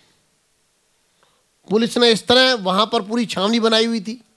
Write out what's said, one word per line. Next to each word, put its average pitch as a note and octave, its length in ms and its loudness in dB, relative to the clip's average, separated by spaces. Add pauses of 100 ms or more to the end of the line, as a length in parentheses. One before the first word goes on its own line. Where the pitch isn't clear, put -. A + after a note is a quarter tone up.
(1700)
पुलिस A3+ 280 -2
ने A#3+ 120 4
इस G#3+ 160 -2
तरह B3+ 280 4
वहाँ G3 320 -2
पर A#3 160 -2
पूरी A3 240 -4
छावनी G3+ 340 -2
बनाई A3+ 260 2
हुई A3+ 140 -4
थी। A3 240 -14 (120)